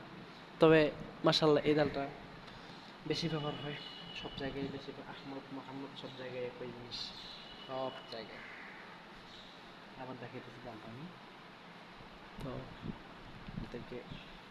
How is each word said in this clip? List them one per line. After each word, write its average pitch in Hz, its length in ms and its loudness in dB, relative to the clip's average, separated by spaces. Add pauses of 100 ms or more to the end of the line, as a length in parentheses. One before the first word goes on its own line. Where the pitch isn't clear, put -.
(600)
তবে 160 180 12 (480)
মাশাআল্লাহ 156 420 10
এই 151 100 10
ডালটা 139 240 4 (1040)
বেশি 156 240 2
ব্যবহার 151 300 0
হয় 147 140 -2 (420)
সব 147 120 -6 (100)
জায়গায়, 135 340 0
বেশি 135 160 -8 (220)
আহমদ, 135 300 -8 (140)
মোহাম্মদ 135 340 -8 (100)
সব 127 100 -8 (100)
জায়গায় 127 280 -4
একই 123 260 -6
জিনিস, 120 240 -6 (680)
সব 131 260 0 (200)
জায়গায়। 110 300 -8 (1600)
আবার 127 200 -6
দেখাইতেছি 120 460 -8
ডালটা 107 260 -8
আমি। 139 120 -8 (1400)
তো 135 100 -2 (1120)
এদেরকে 120 340 -4 (540)